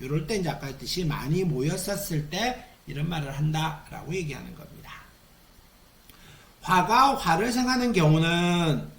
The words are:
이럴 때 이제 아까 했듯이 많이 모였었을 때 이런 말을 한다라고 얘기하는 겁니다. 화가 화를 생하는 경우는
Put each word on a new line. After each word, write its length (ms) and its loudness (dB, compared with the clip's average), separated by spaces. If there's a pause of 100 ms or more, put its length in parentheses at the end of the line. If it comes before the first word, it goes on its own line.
이럴 260 -4
때 100 -2
이제 120 -2
아까 180 -6
했듯이 380 -6
많이 400 -2
모였었을 840 -2
때 380 -4 (220)
이런 200 -4
말을 300 -6
한다라고 760 -4
얘기하는 440 -6
겁니다. 340 -18 (1700)
화가 540 4
화를 360 2
생하는 400 2
경우는 960 4 (100)